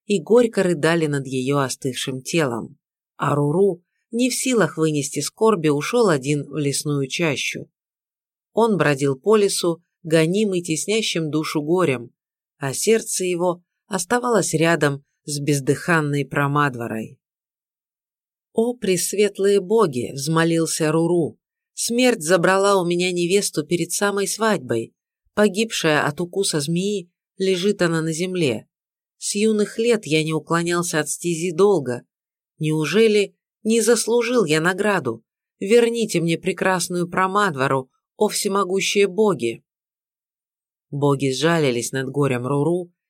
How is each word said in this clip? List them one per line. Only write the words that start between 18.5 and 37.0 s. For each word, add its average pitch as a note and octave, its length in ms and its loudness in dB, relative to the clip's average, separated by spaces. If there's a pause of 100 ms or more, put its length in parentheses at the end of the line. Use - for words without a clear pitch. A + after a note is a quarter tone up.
«О, A#3+ 220 0
пресветлые G3 840 0
боги!» — F3+ 520 0
взмолился D#3+ 800 0
Руру. E3 480 0 (360)
«Смерть A#3+ 480 2
забрала F#3+ 600 4
у - 40 0
меня F3 260 0
невесту F3+ 520 0
перед E3 280 -2
самой G3+ 340 -2
свадьбой. C3 640 -2 (420)
Погибшая G3 680 2
от C#3+ 160 -4
укуса F3 400 -2
змеи, F3+ 500 -2 (280)
лежит F#3+ 420 0
она E3 220 0
на D#3+ 100 -2
земле. E3+ 540 -2 (560)
С - 120 -6
юных G#3 440 0
лет A3+ 280 0
я D#3 180 0
не D#3+ 80 -2
уклонялся E3+ 640 -2
от D3 120 -2
стези F3 420 -4
долга. D#3+ 520 2 (540)
Неужели F#3 800 2 (260)
не A3+ 200 2
заслужил A#3 640 2
я D#3 160 2
награду? F3+ 600 -2 (360)
Верните A3+ 640 2
мне E3 160 0
прекрасную F3+ 680 -2